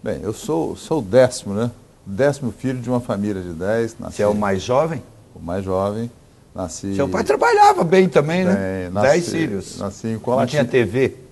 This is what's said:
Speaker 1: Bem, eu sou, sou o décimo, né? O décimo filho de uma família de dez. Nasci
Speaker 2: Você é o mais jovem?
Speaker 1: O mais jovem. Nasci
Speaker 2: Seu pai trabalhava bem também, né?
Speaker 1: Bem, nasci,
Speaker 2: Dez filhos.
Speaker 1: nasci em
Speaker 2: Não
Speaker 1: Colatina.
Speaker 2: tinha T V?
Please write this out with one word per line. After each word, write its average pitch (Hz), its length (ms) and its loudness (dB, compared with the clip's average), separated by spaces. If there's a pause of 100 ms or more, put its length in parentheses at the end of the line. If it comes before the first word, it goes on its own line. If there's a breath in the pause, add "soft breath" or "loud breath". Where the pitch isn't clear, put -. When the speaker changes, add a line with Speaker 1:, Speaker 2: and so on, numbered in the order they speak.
Speaker 1:
Bem, 98 200 -6
eu 95 100 -6
sou, 147 440 -4
sou - 240 -4
o - 20 -4
décimo, 107 540 4
né? 117 160 -2 (340)
O 98 60 -16
décimo 131 400 0
filho 127 280 -6
de 120 80 -8
uma 123 120 0
família 104 420 -2
de 90 100 -8
dez. 110 480 -2
Nasci - 180 -12
Speaker 2:
Você - 40 0
é 104 60 4
o 104 80 2
mais 104 260 0
jovem? 143 400 0 (320)
Speaker 1:
O - 60 -20
mais 87 260 -6
jovem. 101 460 -2 (420 soft breath)
Nasci 92 420 -6
Speaker 2:
Seu - 140 0
pai 202 140 -2
trabalhava 415 600 4
bem 185 240 4
também, 170 380 2
né? 95 380 0
Speaker 1:
Bem, 90 80 -8
nasci, 104 160 2
Speaker 2:
Dez 170 220 4
filhos. 107 500 -4
Speaker 1:
nasci 98 280 -6
em 113 60 -2
Speaker 2:
Não 110 60 -6
Speaker 1:
Colatina. 131 460 0
Speaker 2:
tinha - 0 -
T 123 200 2
V? 120 300 0 (160)